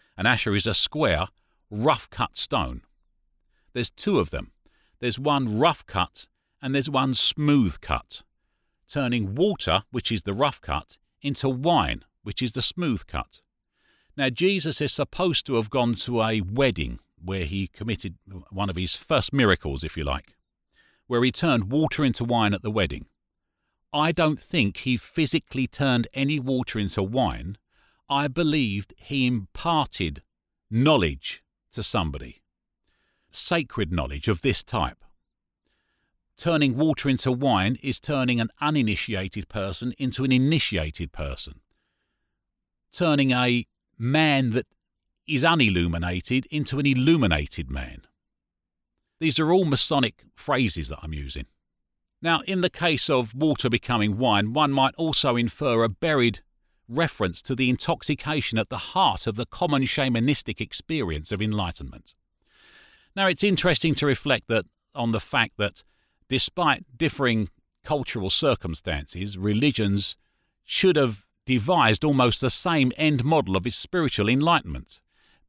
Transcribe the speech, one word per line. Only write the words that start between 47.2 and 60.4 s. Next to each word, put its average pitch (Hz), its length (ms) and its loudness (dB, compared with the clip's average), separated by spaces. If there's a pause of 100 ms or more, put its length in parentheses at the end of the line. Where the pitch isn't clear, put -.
man. 67 320 -10 (1160)
These 160 180 2
are 160 140 4
all 185 120 6
Masonic 135 600 0 (100)
phrases 117 540 -2
that 73 120 -10
I'm 78 140 -8
using. 69 320 -10 (720)
Now, 165 200 0
in 190 200 -2
the 170 80 2
case 165 400 0
of 123 240 2
water 135 380 0
becoming 107 480 0
wine, 110 340 2
one 147 200 2
might 135 240 2
also 147 400 2
infer 117 480 0
a 113 40 2
buried 123 520 0 (480)
reference 117 540 -2
to 135 120 -4
the 123 160 2
intoxication 147 880 -2
at 107 100 0
the 120 100 -8
heart 139 500 0
of 104 80 -4
the 117 100 -6
common 147 360 0
shamanistic 127 800 0